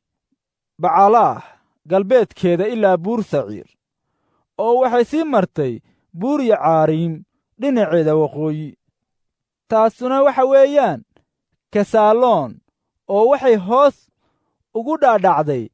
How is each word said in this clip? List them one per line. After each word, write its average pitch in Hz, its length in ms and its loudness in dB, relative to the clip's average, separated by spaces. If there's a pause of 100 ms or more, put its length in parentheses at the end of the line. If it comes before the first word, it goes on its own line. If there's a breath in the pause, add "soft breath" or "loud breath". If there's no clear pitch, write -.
(800)
Bacalaah 180 640 2 (440 soft breath)
galbeedkeeda 190 800 0
ilaa 208 300 0
buur 208 260 -4
Saciir, 107 460 -8 (880)
oo 226 200 0
waxay 240 260 0
sii 320 200 -4
martay 185 480 -2 (420)
buur 262 280 -4
Yacariim 160 720 0 (480)
dhinaceeda 175 560 0
waqooyi. 151 520 -4 (1000)
Taasuna 226 520 0
waxa 262 240 2
weeyaan 269 540 2 (720)
Kesaaloon, 214 800 0 (560)
oo 202 200 0
waxay 269 280 2
hoos 247 400 0 (760)
ugu 233 220 -6
dhaadhacday 170 760 0